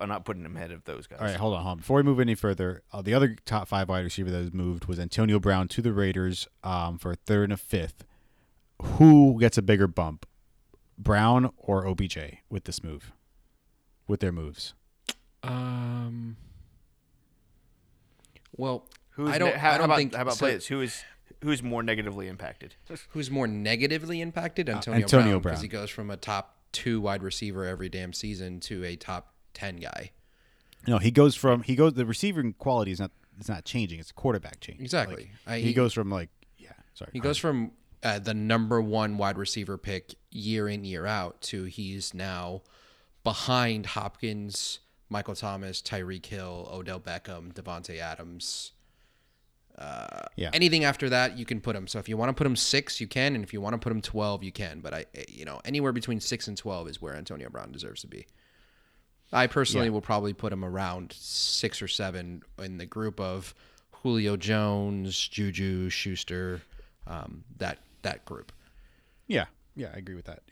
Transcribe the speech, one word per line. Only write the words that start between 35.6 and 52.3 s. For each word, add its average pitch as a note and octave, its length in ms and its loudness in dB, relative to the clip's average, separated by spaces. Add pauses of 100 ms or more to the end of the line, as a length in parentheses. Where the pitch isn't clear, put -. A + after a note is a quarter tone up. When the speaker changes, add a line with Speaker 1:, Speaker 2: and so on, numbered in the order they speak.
Speaker 3:
he A#2 40 4
Speaker 2:
goes A#2+ 220 4
from, G2+ 160 -2
like, F2+ 180 -4 (300)
yeah, - 140 -20 (220)
sorry, - 200 -16
Speaker 3:
he B2+ 60 -8
Speaker 2:
go C#3 100 0
Speaker 3:
goes D3 60 0
Speaker 2:
ahead. - 40 -4
Speaker 3:
from, B2+ 320 0 (300)
uh, G#2 160 0
the G#2+ 160 -4
number A2+ 460 2
one G#2+ 360 0
wide G2+ 220 0
receiver G2 400 -4
pick F#2+ 360 -8 (160)
year G#2+ 380 -2
in, G#2 160 -6
year F#2 220 -6
out G2+ 360 -4
to F#2+ 220 -6
he's F#2+ 500 -8
now F#2 480 -8 (640)
behind A2+ 600 0
Hopkins, G#2 920 -6 (280)
Michael G#2 260 -6
Thomas, F#2+ 460 -8
Tyreek F#2 460 -8
Hill, F2+ 440 -10
Odell F#2 300 -10
Beckham, F2 540 -10
Davante F2 440 -12
Adams. E2+ 720 -10 (1080)
Uh, A1 440 -12 (140)
Speaker 2:
Yeah. E2 180 -4
Speaker 3:
anything E3 300 4
after C#3 260 0
that, B2+ 260 2
you A#2+ 80 -8
can A2 160 -6
put A2 160 -4
him. F#2+ 100 -8
So A2 120 -8
if G2 100 -8
you A2 80 -4
wanna A#2+ 160 0